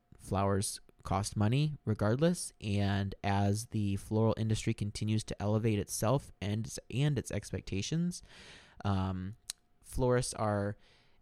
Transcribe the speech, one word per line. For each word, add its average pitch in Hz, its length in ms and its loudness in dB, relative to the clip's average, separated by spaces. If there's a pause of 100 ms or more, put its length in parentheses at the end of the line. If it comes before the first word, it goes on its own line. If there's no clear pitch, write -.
(200)
Flowers 98 600 0 (240)
cost 98 340 -2
money 139 480 2
regardless. 127 760 2
And 101 540 0 (100)
as 101 440 2
the 101 280 0
floral 107 400 2
industry 110 380 0
continues 107 500 -2
to - 180 -6
elevate 107 360 2
itself 113 540 0 (100)
and, 107 280 -4 (240)
and 139 240 2
its - 120 -6
expectations, 151 920 -4 (600)
um, 95 520 -2 (460)
florists 123 520 2
are 104 420 0 (460)